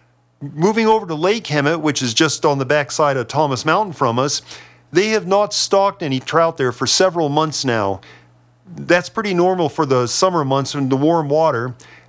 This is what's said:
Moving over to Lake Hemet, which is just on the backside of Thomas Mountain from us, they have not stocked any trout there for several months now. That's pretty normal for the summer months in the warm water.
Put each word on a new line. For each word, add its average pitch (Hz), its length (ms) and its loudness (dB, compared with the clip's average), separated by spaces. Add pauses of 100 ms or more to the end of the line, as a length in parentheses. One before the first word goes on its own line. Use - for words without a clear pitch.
(420)
Moving 180 440 0
over 220 200 2
to 165 80 -4
Lake 190 300 0
Hemet, 147 360 0
which 151 220 -2
is 120 100 -2
just 151 320 0
on 147 140 2
the 131 80 -2
backside 143 500 0
of 120 100 -4
Thomas 139 380 -2
Mountain 180 300 0
from 120 240 0
us, 139 240 -2 (500)
they 190 160 2
have 214 180 0
not 202 280 2
stocked 196 480 0
any 131 180 -2
trout 160 380 0
there 127 140 0
for 127 140 -4
several 170 440 2
months 151 340 -2
now. 104 380 -2 (640)
That's 170 420 -2
pretty 208 240 -4
normal 175 380 2
for 156 160 -2
the 127 200 2
summer 175 380 0
months 135 300 -2
in 139 160 -2
the 135 60 2
warm 151 340 2
water. 135 440 0 (340)